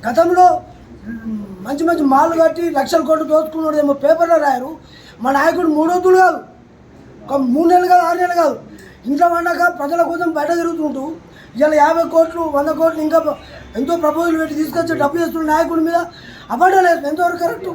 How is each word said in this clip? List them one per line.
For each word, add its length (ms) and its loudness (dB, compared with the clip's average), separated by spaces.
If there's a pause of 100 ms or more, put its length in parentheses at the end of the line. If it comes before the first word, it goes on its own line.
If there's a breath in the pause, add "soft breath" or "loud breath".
గతంలో 400 4 (1200)
మంచి 220 -4
మంచి 160 0 (100)
మాలు 260 2
కట్టి 240 2 (140)
లక్షల 300 0
కోట్లు 240 0
దోచుకున్నాడు 500 -2
ఏమో 120 2 (100)
పేపర్లో 320 2 (100)
రాయరు. 240 -2 (520 loud breath)
మా 160 -2
నాయకుడు 380 0
మూడొద్దులు 480 2
కాదు, 160 0 (880)
ఒక 120 -4 (160)
మూడు 180 2
నెలలు 200 4
కాదు, 160 6
ఆరు 140 -2
నెలలు 180 -2
కాదు, 160 0 (520 loud breath)
ఇంట్లో 260 2
వండాక 280 -2 (180)
ప్రజల 200 -2 (100)
కోసం 260 -4
బయట 140 -2 (100)
తిరుగుతుంటూ 440 -4 (520 loud breath)
ఇవాళ 260 2
యాభై 200 2 (120)
కోట్లు, 280 0 (140)
వంద 140 0 (100)
కోట్లు 240 0
ఇంకా 140 2 (600 loud breath)
ఎంతో 160 -2 (100)
ప్రపోజల్ 360 0
పెట్టి 200 -6
తీసుకొచ్చి 420 -4
డబ్బు 180 -2
చేస్తున్న 320 -4
నాయకుడి 340 0
మీద 120 0 (560 loud breath)
అబద్ధాలు 340 4
వేస్తే 220 0
ఎంతవరకు 340 -2
కరెక్ట్? 300 -4